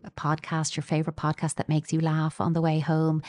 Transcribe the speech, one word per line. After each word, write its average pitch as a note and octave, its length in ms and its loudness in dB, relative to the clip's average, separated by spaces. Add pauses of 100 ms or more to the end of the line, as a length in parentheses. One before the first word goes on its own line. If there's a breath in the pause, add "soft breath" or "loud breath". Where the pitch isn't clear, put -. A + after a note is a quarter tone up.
a - 60 -14
podcast, - 640 -2
your D#3 60 -2
favorite D#3 340 -2
podcast D#3 380 -2
that - 160 -4
makes D3+ 200 0
you D#3+ 120 2
laugh D#3 360 0
on E3 140 2
the E3 80 2
way D#3+ 200 4
home. D#3 480 2